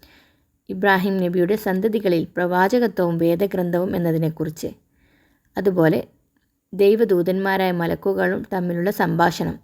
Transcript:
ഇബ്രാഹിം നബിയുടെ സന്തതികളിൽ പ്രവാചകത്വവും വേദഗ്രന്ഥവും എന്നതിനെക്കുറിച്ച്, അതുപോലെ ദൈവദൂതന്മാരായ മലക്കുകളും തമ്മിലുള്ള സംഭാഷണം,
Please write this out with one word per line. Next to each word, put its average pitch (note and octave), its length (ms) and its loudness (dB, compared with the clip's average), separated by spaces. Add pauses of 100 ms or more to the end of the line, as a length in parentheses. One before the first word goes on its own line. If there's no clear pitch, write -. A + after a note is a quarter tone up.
(680)
ഇബ്രാഹിം G3 500 2
നബിയുടെ F3+ 380 0
സന്തതികളിൽ G3 680 0
പ്രവാചകത്വവും F3+ 920 0
വേദഗ്രന്ഥവും F3 800 0
എന്നതിനെക്കുറിച്ച്, D#3+ 720 -4 (880)
അതുപോലെ F#3 420 2 (760)
ദൈവദൂതന്മാരായ F#3+ 1000 2
മലക്കുകളും F3+ 760 -2
തമ്മിലുള്ള F3+ 420 -2
സംഭാഷണം, E3+ 720 0